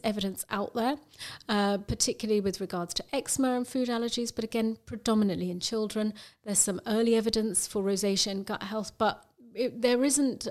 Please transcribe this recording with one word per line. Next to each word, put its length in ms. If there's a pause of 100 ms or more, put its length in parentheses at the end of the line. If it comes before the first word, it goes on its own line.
evidence 480
out 240
there, 220 (520)
uh, 300
particularly 640
with 200
regards 320
to 180
eczema 460
and 100
food 220
allergies, 440
but 100
again, 420
predominantly 640
in 100
children. 540 (300)
There's 160
some 260
early 300
evidence 520
for 160
rosacea 440
and 180
gut 180
health, 360
but 260 (300)
it, 260
there 220
isn't, 480